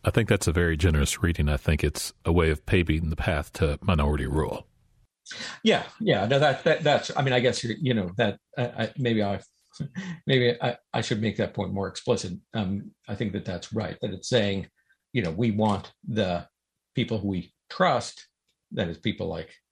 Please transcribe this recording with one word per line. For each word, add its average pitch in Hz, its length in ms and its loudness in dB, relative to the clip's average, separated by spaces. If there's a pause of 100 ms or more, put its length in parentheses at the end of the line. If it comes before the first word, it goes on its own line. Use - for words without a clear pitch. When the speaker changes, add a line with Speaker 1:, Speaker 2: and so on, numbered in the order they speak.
Speaker 1:
I 107 60 4
think 117 180 2
that's 101 180 4
a 82 60 2
very 82 240 2
generous 76 460 2
reading. 82 260 2
I 73 80 2
think 78 260 2
it's - 300 -2 (120)
a 85 80 0
way 82 180 4
of 76 160 -2
paving 80 440 2
the 78 60 -4
path - 380 -2
to 76 280 0
minority 73 440 2
rule. 73 400 -2 (960)
Speaker 2:
Yeah, 214 220 4 (160)
yeah. 127 260 2
No, 135 120 4
that, 139 260 2
that, 160 180 2
that's, - 340 2
I 147 60 2
mean, 135 100 2
I 123 80 4
guess, 120 240 0
you 123 300 0
know, 90 240 0
that, 104 200 0 (200)
I, 131 60 -2
I, 113 340 -6
maybe 113 240 2
I, 101 180 -2 (400)
<laughs> 175 460 -10
maybe 123 340 2
I, 123 160 -2 (160)
I 120 80 0
should 110 220 -2
make 104 160 -2
that 98 160 -2
point 95 180 -4
more 98 160 -4
explicit. 107 460 -4 (180)
Um, 98 400 -4 (160)
I 107 60 -6
think 101 180 -4
that 92 140 -6
that's - 260 -8
right, 95 300 -6
that 113 100 -6
it's - 160 -12
saying, 101 400 0 (460)
you 120 80 2
know, 85 80 -2
we 107 220 0
want 104 380 0 (160)
the 95 400 -2 (480)
people 113 240 -2
who 98 100 -4
we 90 260 -6 (160)
trust, - 560 -2 (460)
that 92 160 -2
is 82 100 -8
people 92 300 -4
like 82 260 -10 (180)